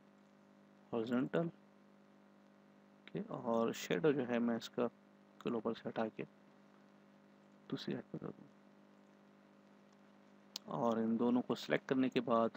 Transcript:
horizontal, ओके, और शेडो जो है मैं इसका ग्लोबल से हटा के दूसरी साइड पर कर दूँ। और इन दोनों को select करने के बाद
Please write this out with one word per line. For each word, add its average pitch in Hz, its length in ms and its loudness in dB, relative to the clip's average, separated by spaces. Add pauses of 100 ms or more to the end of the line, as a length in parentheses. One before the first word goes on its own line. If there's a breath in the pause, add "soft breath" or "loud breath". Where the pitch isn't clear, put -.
(920)
horizontal, 127 520 0
ओके, - 1800 -16
और 120 520 0
शेडो 160 400 2
जो 139 100 0
है 120 160 0
मैं 117 180 2
इसका 120 300 -2 (560)
ग्लोबल 113 300 -2
से - 160 -8
हटा 113 180 -2
के - 160 -8 (1500)
दूसरी 135 240 -4
साइड 123 120 -6
पर - 120 -12
कर - 100 -8
दूँ। - 220 -14 (2250)
और 117 300 2
इन 113 180 2
दोनों 120 240 4
को 120 140 0
select - 320 -2
करने 131 220 2
के 131 100 0
बाद 113 380 2